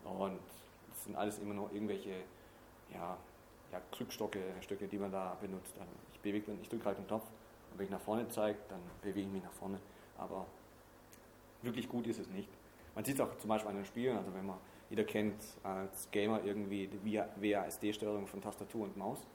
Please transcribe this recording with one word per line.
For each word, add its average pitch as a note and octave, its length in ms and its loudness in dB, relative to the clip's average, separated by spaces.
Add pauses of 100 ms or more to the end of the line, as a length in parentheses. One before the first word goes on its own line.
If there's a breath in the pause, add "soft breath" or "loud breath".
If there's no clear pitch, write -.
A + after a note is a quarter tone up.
Und F#2+ 340 0 (520)
das - 160 -6
sind G#2 100 -6
alles G#2 240 2
immer G2+ 160 -2
nur G2+ 180 -2
irgendwelche, G2+ 400 0 (800 loud breath)
ja, F2 240 -4 (540)
ja, F2+ 100 -4 (100)
Krückstocke, G#2 480 -2 (220)
Stöcke, G2 260 -4
die G2+ 120 -2
man G2 120 0
da F#2 300 0
benutzt. F#2+ 380 -6
Also F2 120 -10 (220)
ich - 60 -16
bewege G#2 260 2
dann, G#2 160 -4
ich - 80 -10
drücke A2+ 160 0
halt G2+ 140 4
den F#2+ 80 -6
Knopf A2 180 0 (460)
und F2+ 80 -12
wenn G2 60 2
ich F#2+ 60 -2
nach F#2 100 -2
vorne A2 260 2
zeige, G#2+ 320 4 (100)
dann F#2+ 100 -6 (220)
bewege G2+ 200 0
ich G2 120 0
mich F#2+ 100 0
nach F#2 80 -8
vorne. G2 280 -4 (380 loud breath)
Aber F#2 280 -4 (1160)
wirklich A#2+ 260 0
gut A#2+ 160 2
ist A2 140 2
es F#2+ 100 -4
nicht. G2 200 -4 (440 loud breath)
Man G#2+ 100 0
sieht C3+ 120 4
es C3 60 6
auch A2 160 4
zum - 100 -4
Beispiel G#2+ 240 6
an G2 60 0
den G2 80 0
Spielen, A#2+ 320 4
also F#2 160 0
wenn F#2+ 120 -2
man, F#2 120 -2 (320 loud breath)
jeder G#2+ 160 6
kennt G#2+ 360 4 (220)
als F#2+ 480 -2
Gamer G#2 320 6
irgendwie G2 440 2
die G2 160 -6
W G#2 520 4
A F#2+ 100 4
S - 140 -4
D-Steuerung G#2 480 2
von G2 140 -4
Tastatur G#2+ 420 -2
und F#2+ 120 -2
Maus. G2+ 400 -2